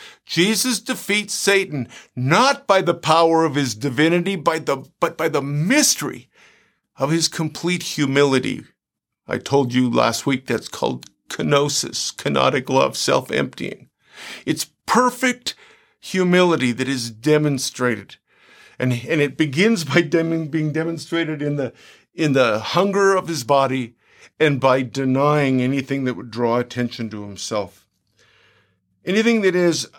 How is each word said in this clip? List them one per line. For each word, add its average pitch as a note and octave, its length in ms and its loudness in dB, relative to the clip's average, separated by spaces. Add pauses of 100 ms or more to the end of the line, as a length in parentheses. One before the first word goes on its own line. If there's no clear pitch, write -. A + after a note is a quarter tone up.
(240)
Jesus G#3 560 0
defeats G#3 540 -4
Satan D3+ 540 -2 (260)
not G3 520 2
by F#3+ 140 4
the F3 140 0
power E3 500 4
of D3 100 -2
his C3+ 200 -2
divinity, D#3 600 0
by D#3+ 260 -2
the, C3+ 280 -4 (100)
but E3 200 -4
by D#3+ 100 -2
the C#3+ 140 0
mystery D3+ 880 -2 (680)
of C3+ 140 -2
his E3 180 0
complete F3 540 -4
humility. C3+ 800 0 (640)
I - 80 -2
told C3 380 0
you B2+ 160 2
last A#2 340 0
week C3+ 220 -2
that's - 220 -4
called - 420 -6 (180)
kenosis, - 840 -2
kenotic C3+ 560 0
love, C3 260 2
self-emptying. - 960 -4 (560)
It's D3+ 240 -6 (160)
perfect B3 680 0 (460)
humility F3+ 720 2
that B2+ 180 -2
is A#2+ 220 -4
demonstrated. B2 1040 0 (640)
And, B2+ 140 0
and C3+ 280 -2
it C3+ 160 0
begins E3 480 2
by C3+ 180 2
dem-, E3 440 0
being D#3 260 -2
demonstrated D#3+ 680 -4
in D3 140 -2
the, C3 160 -4 (420)
in D#3 180 0
the A#2+ 280 4
hunger G3 560 2
of F#3 100 -2
his D#3 160 -6
body C3 540 0 (420)
and C#3+ 220 4
by C3 220 4
denying C3+ 800 2
anything C3+ 440 -2
that B2+ 100 -2
would A2 160 -12
draw A#2 280 0
attention A#2+ 520 -6
to G#2 120 -10
himself. G#2 680 -8 (1160)
Anything A3 360 2
that F#3 160 2
is E3+ 320 2 (100)